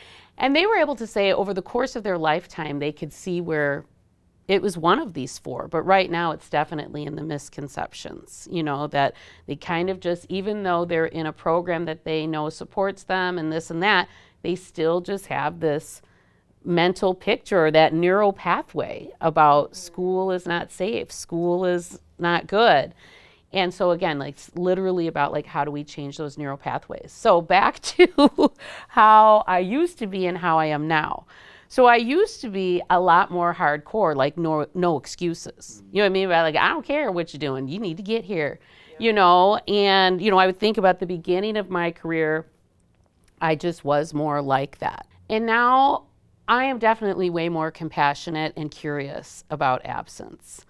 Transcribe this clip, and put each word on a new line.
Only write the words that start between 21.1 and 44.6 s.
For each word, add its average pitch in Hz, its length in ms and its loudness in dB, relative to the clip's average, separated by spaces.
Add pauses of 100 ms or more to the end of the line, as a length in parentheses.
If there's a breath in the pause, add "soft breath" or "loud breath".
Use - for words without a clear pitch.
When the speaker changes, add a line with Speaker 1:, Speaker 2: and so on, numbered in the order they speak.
Speaker 1:
is 180 380 -4 (220)
not 170 240 -2
good. 190 480 2 (560 soft breath)
And 180 200 -2
so 180 200 0
again, 170 260 -2
like, 139 160 -8
it's - 220 -20
literally 185 500 -2
about, 156 260 -2
like, 147 140 -6
how 147 180 -4
do 147 60 -4
we 147 140 -8
change 143 340 -14
those 151 220 -10
neural 143 180 -8
pathways? - 540 -10
So 190 280 4
back 170 400 2
<laughs> - 120 -8
to - 600 6 (360 loud breath)
how 214 580 8
I 185 140 2
used 269 400 0
to 220 80 -4
be 190 180 -2
and 175 140 0
how 165 180 2
I 160 80 4
am 151 220 -2
now. 156 380 0 (440 loud breath)
So 254 160 6
I 240 120 8
used 285 440 0
to 233 80 -8
be 185 400 0
a 175 100 4
lot 185 300 4
more 175 240 0
hardcore, 160 640 0
like, 139 240 0
no, 156 340 -2
no 175 240 0
excuses. - 920 -10
You 190 80 -4
know 208 60 2
what - 0 -
I 190 40 2
mean? 190 200 0
But, 165 140 4
like, 160 120 0
"I 180 140 2
don't 294 160 -4
care 285 260 -2
what 175 220 -4
you're 143 60 -14
doing. 135 280 -4
You 170 120 -8
need 170 180 -8
to 208 60 -14
get 220 200 -4
here." 170 360 -6 (320 loud breath)
Speaker 2:
Yeah. - 80 -20
Speaker 1:
You 226 140 2
know? 185 540 6
And, 190 540 2
you 214 100 2
know, 185 80 4
I 185 80 6
would 185 120 -4
think 214 180 0
about 185 220 2
the 180 80 -6
beginning 185 500 -4
of 196 120 -6
my 175 220 -2
career, 160 560 -2 (920)
I 160 140 0
just 170 280 -6
was 147 300 0
more 147 280 -2
like 135 380 -2